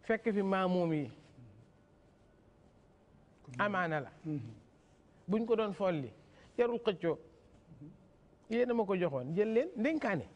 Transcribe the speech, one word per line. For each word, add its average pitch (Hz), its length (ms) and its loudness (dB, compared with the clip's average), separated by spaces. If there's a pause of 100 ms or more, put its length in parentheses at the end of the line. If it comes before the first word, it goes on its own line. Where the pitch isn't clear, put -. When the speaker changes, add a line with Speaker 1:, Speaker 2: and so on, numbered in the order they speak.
Speaker 1:
fekk 226 320 -2
fi 202 80 2
maamuum 185 520 2
yi. 139 180 -2 (2250)
Speaker 2:
Kon 135 140 -16
Speaker 1:
Amaana 180 420 0
la. 123 100 -12 (140)
Speaker 2:
Mhm. 151 140 -4 (880)
Speaker 1:
Buñ 220 180 0
ko 220 100 2
doon 208 180 0
folli, 160 380 -2 (460)
jarul 240 220 2
xëccoo. 170 380 0 (1300)
Yéen 240 200 2
a 240 40 2
ma 226 120 2
ko 190 100 2
joxoon, 143 400 -2
jël 214 180 2
leen, 277 220 4
ndénkaane. 226 500 0 (100)